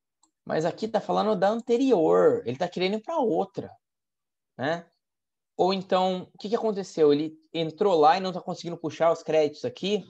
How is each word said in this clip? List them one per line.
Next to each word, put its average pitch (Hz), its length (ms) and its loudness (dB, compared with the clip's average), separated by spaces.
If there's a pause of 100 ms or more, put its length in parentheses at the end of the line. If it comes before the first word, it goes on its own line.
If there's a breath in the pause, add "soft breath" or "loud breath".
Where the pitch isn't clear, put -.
(440)
Mas 156 220 -4
aqui 170 220 -6
tá 220 140 -4
falando 196 340 0
da 185 140 2
anterior, 185 960 2
ele 127 120 -4
tá 175 100 -4
querendo 185 280 -4
ir 220 60 -8
pra 330 160 -6
outra, 185 520 -4 (880)
né? 165 320 -6 (680)
Ou 185 160 2
então, 185 600 -2
o - 40 -20
que 208 120 -12
que 226 60 0
aconteceu? 185 560 0
Ele 156 240 0 (180)
entrou 165 460 0
lá 151 160 6
e 190 40 -2
não 185 120 -4
tá 175 80 -10
conseguindo 170 380 -10
puxar 160 340 0
os 160 120 -4
créditos 151 420 0
aqui? 190 440 -6